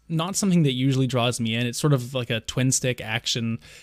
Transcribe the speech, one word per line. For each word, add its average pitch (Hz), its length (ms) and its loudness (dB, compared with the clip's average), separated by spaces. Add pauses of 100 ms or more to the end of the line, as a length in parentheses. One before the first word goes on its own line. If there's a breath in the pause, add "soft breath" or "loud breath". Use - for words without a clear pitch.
not 165 280 -4
something 175 260 4
that 139 100 4
usually 131 340 2
draws 120 340 0
me 113 140 0
in. 120 120 0
It's 117 120 -6
sort 151 140 4
of 127 220 0
like 123 160 -4
a 113 100 -2
twin 131 320 0
stick - 300 -2
action 113 560 -4 (240 loud breath)